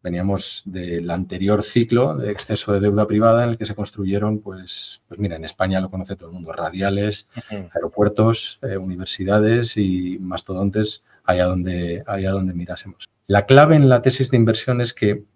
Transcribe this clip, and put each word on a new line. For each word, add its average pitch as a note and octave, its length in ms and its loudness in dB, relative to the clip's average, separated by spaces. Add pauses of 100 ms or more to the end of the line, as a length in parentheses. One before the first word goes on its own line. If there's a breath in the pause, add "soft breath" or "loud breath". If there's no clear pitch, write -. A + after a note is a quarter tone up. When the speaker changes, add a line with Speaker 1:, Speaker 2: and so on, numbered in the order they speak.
Speaker 1:
Veníamos F#2 640 -4
del F2 440 -8
anterior F#2 540 -2
ciclo A#2+ 520 0
de A2+ 160 -4
exceso G#2 420 -4
de G2 60 2
deuda G#2 260 2
privada A2+ 380 4
en A#2+ 80 0
el A#2 60 -4
que G#2+ 80 -6
se G2+ 100 -8
construyeron, G2+ 640 -2
pues, F#2+ 680 -14
pues - 120 -18
mira, F2+ 160 -2
en E2 100 -12
España F#2+ 360 0
lo F#2 80 -4
conoce F#2 260 -8
todo E2+ 140 -20
el F2 60 -16
mundo, E2+ 180 -12
radiales, G2 760 -2 (100)
Speaker 2:
Ujú. G2 360 -12
Speaker 1:
aeropuertos, G#2 880 0
eh, G2 160 -6
universidades G2+ 1000 0
y F#2 420 -2
mastodontes G2 840 -4 (220 soft breath)
allá F2+ 200 2
donde, F2 600 -2
allá F#2+ 240 -2
donde F#2+ 220 -2
mirásemos. F2 520 -10 (200)
La G2 200 4
clave D3 300 8
en C#3 140 8
la B2 120 6
tesis C3 300 2
de B2+ 60 4
inversión A#2 420 2
es A#2 140 -4
que G2+ 320 0 (100)